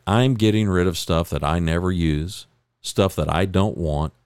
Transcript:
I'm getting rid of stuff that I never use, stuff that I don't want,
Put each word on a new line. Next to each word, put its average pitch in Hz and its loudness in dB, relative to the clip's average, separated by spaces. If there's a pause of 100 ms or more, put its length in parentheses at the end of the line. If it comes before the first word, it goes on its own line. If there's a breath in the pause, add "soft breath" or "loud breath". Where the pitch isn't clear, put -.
I'm 123 2
getting 107 2
rid 92 2
of 85 -2
stuff 85 -2
that 73 -4
I 78 0
never 87 0
use, 82 -2 (360)
stuff - 0
that 76 -2
I 87 2
don't 95 0
want, 76 -2 (140)